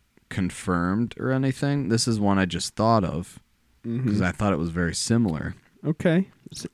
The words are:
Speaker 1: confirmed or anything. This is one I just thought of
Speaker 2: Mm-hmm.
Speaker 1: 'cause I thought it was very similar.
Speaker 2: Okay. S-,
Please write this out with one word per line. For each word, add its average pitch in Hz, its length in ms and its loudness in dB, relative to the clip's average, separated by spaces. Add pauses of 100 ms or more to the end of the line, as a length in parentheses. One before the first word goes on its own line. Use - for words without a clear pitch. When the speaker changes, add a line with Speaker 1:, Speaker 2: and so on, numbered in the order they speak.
(280)
Speaker 1:
confirmed 92 880 -2
or 123 120 -2
anything. 135 580 -2
This 113 200 2
is 113 100 2
one 98 200 2
I 95 80 4
just 87 300 -4
thought 110 280 4
of 80 340 -6 (480)
Speaker 2:
Mm-hmm. 120 240 -2
Speaker 1:
'cause 101 120 2
I 90 100 2
thought 101 200 0
it 80 60 0
was 85 120 -2
very 85 240 0
similar. 110 600 0 (300)
Speaker 2:
Okay. 165 440 2 (240)
S-, - 220 -12